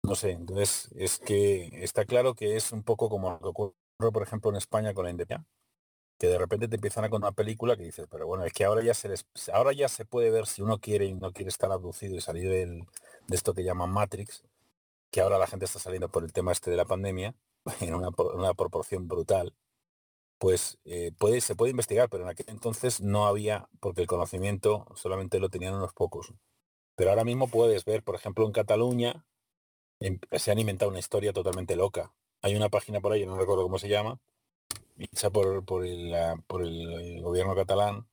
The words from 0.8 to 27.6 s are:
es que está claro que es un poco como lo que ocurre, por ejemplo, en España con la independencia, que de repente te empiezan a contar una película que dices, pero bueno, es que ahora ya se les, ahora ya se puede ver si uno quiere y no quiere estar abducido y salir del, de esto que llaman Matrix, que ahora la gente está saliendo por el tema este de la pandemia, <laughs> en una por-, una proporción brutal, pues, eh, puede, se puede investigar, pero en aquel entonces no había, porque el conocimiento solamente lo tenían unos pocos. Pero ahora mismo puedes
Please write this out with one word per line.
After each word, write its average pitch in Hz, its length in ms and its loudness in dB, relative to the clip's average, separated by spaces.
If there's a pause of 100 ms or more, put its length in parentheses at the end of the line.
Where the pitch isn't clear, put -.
es 90 220 -2
que 101 500 2 (160)
está 101 220 0
claro 123 280 4
que 107 220 0
es - 160 -2
un 110 100 -6
poco 110 280 0
como 95 220 -2
lo 82 80 -10
que - 80 -8
ocurre, 104 640 -2
por 104 100 0
ejemplo, 107 280 -2
en 101 60 -4
España 107 380 -2
con 95 100 -2
la 87 60 -4
independencia, 87 360 -6 (720)
que 90 100 4
de 90 100 4
repente 104 300 0
te 110 80 0
empiezan 107 280 -2
a 104 60 0
contar 104 200 0
una 98 60 -10
película 110 400 0
que 92 80 -14
dices, 85 260 -12
pero 78 160 -8
bueno, 90 180 -2
es 80 80 -2
que 101 120 0
ahora 110 180 4
ya 117 120 4
se - 160 -4
les, 92 160 -6 (260)
ahora 127 200 4
ya 139 160 2
se - 180 -6
puede 120 240 4
ver 110 160 2
si - 160 -6
uno 107 180 2
quiere 101 260 2
y 92 80 -4
no 90 180 -6
quiere 92 180 -8
estar 98 220 0
abducido 92 440 -6
y 82 60 -6
salir 87 260 -4
del, 87 380 -2 (400)
de 92 100 -2
esto - 180 0
que 90 100 -2
llaman 90 260 -2
Matrix, 101 540 -2 (680)
que 101 100 0
ahora 98 180 4
la 87 80 4
gente 95 180 -6
está 92 140 -6
saliendo 90 320 -4
por 82 140 0
el 80 80 -10
tema 92 200 0
este - 180 -2
de 87 60 2
la 87 80 4
pandemia, 95 500 -2 (300)
<laughs> - 160 -8
en 85 140 -2
una 90 160 -2
por-, 87 260 -2
una 92 180 0
proporción 87 540 -4
brutal, 87 460 0 (840)
pues, - 460 2
eh, 87 340 -6
puede, 113 220 4
se 101 160 -2
puede 120 160 2
investigar, 117 360 2
pero 90 160 -6
en 90 60 -6
aquel - 180 -12
entonces 113 520 -4
no 104 260 2
había, 104 420 0 (120)
porque 92 220 -2
el 85 40 0
conocimiento 98 880 0
solamente 95 460 -2
lo 95 80 0
tenían 92 260 -4
unos 98 180 -4
pocos. - 400 -4 (640)
Pero 92 140 6
ahora 113 140 6
mismo 123 240 0
puedes 113 360 4